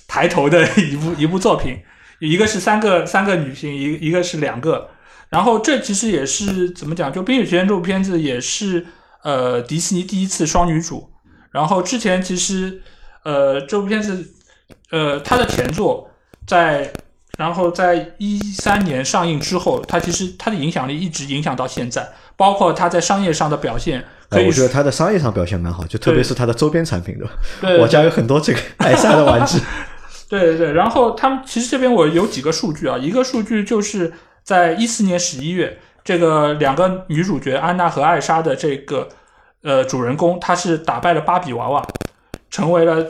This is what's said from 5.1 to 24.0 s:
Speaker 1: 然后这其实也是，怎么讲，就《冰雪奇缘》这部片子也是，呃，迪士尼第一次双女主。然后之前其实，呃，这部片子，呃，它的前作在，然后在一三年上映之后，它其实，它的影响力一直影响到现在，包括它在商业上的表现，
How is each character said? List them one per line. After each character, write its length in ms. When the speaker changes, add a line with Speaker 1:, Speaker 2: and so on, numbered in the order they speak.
Speaker 1:
然 140
后 160
这 200
其 160
实 140
也 140
是， 460
怎 180
么 60
讲， 180
就 120
《冰 160
雪 60
奇 100
缘》 120
这 80
部 60
片 220
子 180
也 180
是， 460
呃， 400
迪 160
士 160
尼 80
第 180
一 60
次 180
双 220
女 120
主。 300
然 160
后 140
之 160
前 240
其 160
实， 440
呃， 380
这 200
部 60
片 120
子， 240
呃， 300
它 140
的 120
前 260
作 340
在， 480
然 140
后 200
在 480
一 200
三 320
年 180
上 240
映 120
之 180
后， 300
它 120
其 120
实， 260
它 140
的 40
影 160
响 160
力 100
一 120
直 160
影 180
响 120
到 120
现 220
在， 180
包 180
括 200
它 160
在 100
商 220
业 100
上 180
的 60
表 220
现， 260